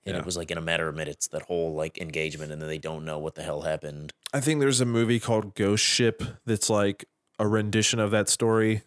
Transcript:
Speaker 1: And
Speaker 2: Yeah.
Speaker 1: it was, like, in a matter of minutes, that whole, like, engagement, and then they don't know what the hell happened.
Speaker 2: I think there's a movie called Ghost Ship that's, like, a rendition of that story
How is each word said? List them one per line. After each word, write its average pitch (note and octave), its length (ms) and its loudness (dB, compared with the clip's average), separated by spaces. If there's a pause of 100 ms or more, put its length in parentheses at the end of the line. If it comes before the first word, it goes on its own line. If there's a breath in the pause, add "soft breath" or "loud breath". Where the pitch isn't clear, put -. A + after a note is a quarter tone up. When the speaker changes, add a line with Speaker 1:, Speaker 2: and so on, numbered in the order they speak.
Speaker 1:
And F#2+ 100 -4
Speaker 2:
Yeah. F2 40 -2
Speaker 1:
it D#2+ 60 -8
was, F2 100 -4
like, E2 160 -6
in E2 60 -4
a E2 40 -6
matter E2 260 0
of D2+ 80 -6
minutes, D2+ 320 -6
that D2+ 160 -6
whole, E2 300 -2
like, D#2+ 260 -6
engagement, D#2 520 -6
and D2+ 100 -8
then D#2 60 -8
they D#2 120 -6
don't D#2 260 -8
know D#2 140 -6
what D#2 160 -8
the D#2+ 80 -12
hell D2+ 180 -6
happened. D2+ 520 -6 (200)
Speaker 2:
I C#3 80 0
think D3+ 180 2
there's C3+ 220 4
a B2 40 4
movie A#2 340 2
called A2 360 0
Ghost G#2 280 2
Ship - 380 2 (240)
that's, G#2+ 260 0
like, G2+ 340 2 (340)
a G#2+ 80 4
rendition G#2+ 520 2
of G#2+ 120 2
that G#2 160 4
story A2 600 4